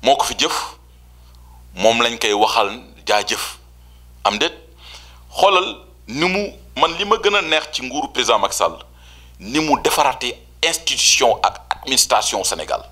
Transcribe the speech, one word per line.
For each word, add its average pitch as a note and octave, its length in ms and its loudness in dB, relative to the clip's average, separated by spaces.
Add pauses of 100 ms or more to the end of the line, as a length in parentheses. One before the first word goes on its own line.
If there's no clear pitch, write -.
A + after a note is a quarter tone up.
Moo - 140 4
ko - 80 0
fi - 140 -6
jëf, C#3+ 160 0 (1200)
moom A2 280 2
lañ A#2 160 0
koy A2 140 0
waxal G#2+ 380 2 (360)
jaajëf. G#2 520 -2 (680)
Am G#2 140 0
déet? E3 160 0 (840)
Xoolal G3 460 2 (260)
ni C3+ 200 -2
mu, G3 180 -2 (300)
man D#3+ 200 2
li F#3+ 80 -2
ma G#3 120 2
gën G3+ 200 0
a G3 60 2
neex D#3 300 0
ci B2+ 100 -6
nguuru C3 300 -6
président A#2 260 2
Macky G2 180 0
Sall, E2 220 0 (640)
ni A#2 200 -2
mu D3+ 220 2
defaraatee C3 520 0 (280)
institution C3 800 2
ak - 180 0 (160)
administration A2+ 680 0
Sénégal. D#2 360 -4 (120)